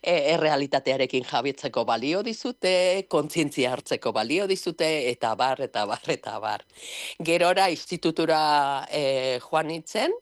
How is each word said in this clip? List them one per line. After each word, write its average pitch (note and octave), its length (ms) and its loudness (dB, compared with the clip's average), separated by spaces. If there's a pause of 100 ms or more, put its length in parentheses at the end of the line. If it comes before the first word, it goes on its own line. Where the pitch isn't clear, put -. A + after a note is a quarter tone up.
eh, D#3+ 320 2
errealitatearekin C3+ 880 0
jabetzeko C3 640 -2
balio C3 360 0
dizute, F#3+ 840 0
kontzientzia D3 640 0
hartzeko A#2 400 -4
balio C3 340 0
dizute, D#3+ 640 0
eta A#2 220 0
abar, C3 320 0
eta A#2 200 -2
abar, G#2 240 -4
eta A#2+ 300 -4
abar. G#2 280 -6 (600)
Gerora F3 460 4
institutura, D#3 1200 2
eh, C3+ 500 0
joan D#3 280 0
nintzen G#3+ 540 -2